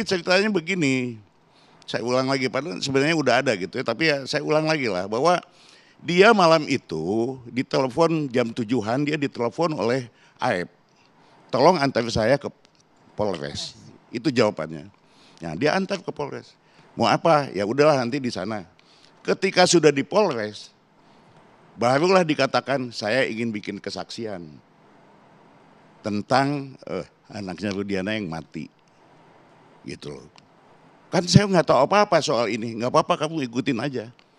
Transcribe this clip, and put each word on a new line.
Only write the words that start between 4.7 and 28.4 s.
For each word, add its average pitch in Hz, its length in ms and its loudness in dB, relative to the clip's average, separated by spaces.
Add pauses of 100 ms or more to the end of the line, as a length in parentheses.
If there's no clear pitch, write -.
lah, 95 240 -4
bahwa 151 320 2 (560)
dia 185 320 6
malam 165 400 4
itu 113 640 -2 (160)
ditelepon 143 800 0
jam 120 240 2
tujuhan, 117 480 -2
dia 151 160 -4
ditelepon 139 560 -4
oleh 120 320 -2 (320)
Aep, 95 320 -2 (800)
"Tolong 143 320 4
antar 120 240 0
saya 117 320 2
ke - 80 -12 (720)
Polres." 80 580 -6 (320)
Itu 123 240 -4
jawabannya. 92 560 0 (560)
Nah, 82 160 -8
dia 147 160 2
antar 196 240 -4
ke - 160 -12
Polres. 135 400 -12 (400)
"Mau 113 160 2
apa?" 151 400 2
"Ya 98 160 -2
udahlah, 143 320 4
nanti 127 240 -4
di 123 80 -4
sana." 98 320 -8 (640)
Ketika 185 400 4
sudah 156 240 6
di 139 160 -4
Polres, 120 640 -2 (1080)
barulah 160 480 4
dikatakan, 135 680 0
"Saya 117 320 0
ingin 113 260 -4
bikin 101 240 -8
kesaksian 98 640 -10 (1600)
tentang, 131 720 -2 (160)
eh, 87 160 -8 (240)
anaknya 95 400 -8
Rudiana 98 480 -4
yang 98 140 -6
mati." 80 340 -12 (1200)